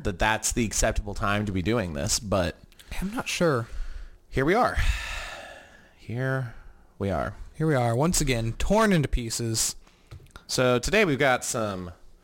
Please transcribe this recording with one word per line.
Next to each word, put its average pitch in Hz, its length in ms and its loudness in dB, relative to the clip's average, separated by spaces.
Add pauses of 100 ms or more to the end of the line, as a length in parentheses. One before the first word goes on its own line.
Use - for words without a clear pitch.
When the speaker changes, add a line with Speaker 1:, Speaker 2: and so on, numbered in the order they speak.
Speaker 1:
that 101 160 -2
that's 110 320 2
the 120 120 0
acceptable 107 500 0
time 104 320 0
to 104 60 -2
be 95 80 0
doing 92 340 0
this, 71 260 -2
but 92 360 0 (460)
Speaker 2:
I'm 190 100 -4
not 247 140 -6
sure. 139 400 0 (640)
Speaker 1:
here 135 160 -2
we 170 100 2
are. 240 220 2 (1200)
Here 127 580 -4 (460)
we 98 100 0
are. 67 240 -2 (200)
Speaker 2:
Here 156 120 -2
we 156 80 4
are, 117 220 2
once 160 240 2
again, 117 380 0
torn 214 340 6
into 151 160 4
pieces. 113 680 -2 (720)
Speaker 1:
So 127 320 4
today 185 260 2
we've 139 140 2
got 127 260 4
some 98 460 -4 (340)